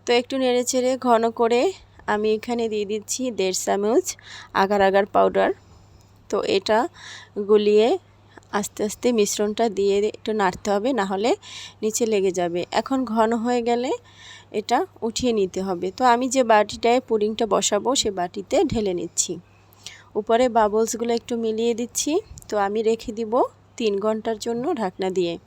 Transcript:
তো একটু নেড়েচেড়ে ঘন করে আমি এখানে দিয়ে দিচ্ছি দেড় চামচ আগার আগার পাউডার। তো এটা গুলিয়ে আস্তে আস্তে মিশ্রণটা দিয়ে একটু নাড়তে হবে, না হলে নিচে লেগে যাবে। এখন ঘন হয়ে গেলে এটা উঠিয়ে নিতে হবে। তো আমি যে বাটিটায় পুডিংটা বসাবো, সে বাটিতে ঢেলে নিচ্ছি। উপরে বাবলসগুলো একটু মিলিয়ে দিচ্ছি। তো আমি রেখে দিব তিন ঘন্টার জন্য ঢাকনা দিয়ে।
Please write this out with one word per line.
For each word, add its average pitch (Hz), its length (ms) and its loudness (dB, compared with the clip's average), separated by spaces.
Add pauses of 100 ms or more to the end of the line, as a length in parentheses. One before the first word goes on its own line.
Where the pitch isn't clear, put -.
তো - 120 -6
একটু 247 240 0
নেড়েচেড়ে 254 600 0
ঘন 240 320 2
করে 233 300 2 (460)
আমি 208 280 0
এখানে 233 340 -4
দিয়ে 208 180 -2
দিচ্ছি 208 360 -6 (140)
দেড় 190 220 -2
চামচ 208 460 0 (500)
আগার 196 280 2
আগার 190 300 4
পাউডার। 190 380 2 (760)
তো 214 80 -2 (120)
এটা 214 300 2 (680)
গুলিয়ে 208 420 6 (640)
আস্তে - 320 -4
আস্তে 214 280 -2
মিশ্রণটা 214 520 0 (120)
দিয়ে 196 200 2 (120)
একটু - 240 -8
নাড়তে 202 380 -2
হবে, 202 220 0
না 285 140 0
হলে 202 240 -2 (500)
নিচে 214 260 -2
লেগে 196 260 2
যাবে। 175 280 -2 (120)
এখন 247 320 0
ঘন 220 320 2
হয়ে 240 260 0
গেলে 240 280 0 (600)
এটা 233 260 0 (240)
উঠিয়ে 233 300 -2
নিতে 190 300 0
হবে। 185 280 -4
তো 254 140 -6
আমি 247 240 4
যে 262 160 2
বাটিটায় 226 600 4
পুডিংটা 220 400 0
বসাবো, 202 480 0
সে 233 160 0
বাটিতে 190 540 -4
ঢেলে 214 300 -2
নিচ্ছি। 170 380 -6 (840)
উপরে 226 340 2
বাবলসগুলো 220 680 0
একটু 233 220 -4
মিলিয়ে 226 380 0
দিচ্ছি। 240 380 -4 (340)
তো - 120 -6
আমি 202 240 0
রেখে 226 300 -2
দিব 214 200 -6 (440)
তিন 220 220 0
ঘন্টার 220 400 -2
জন্য 233 260 -6 (100)
ঢাকনা 196 360 -4
দিয়ে। 175 240 -2 (120)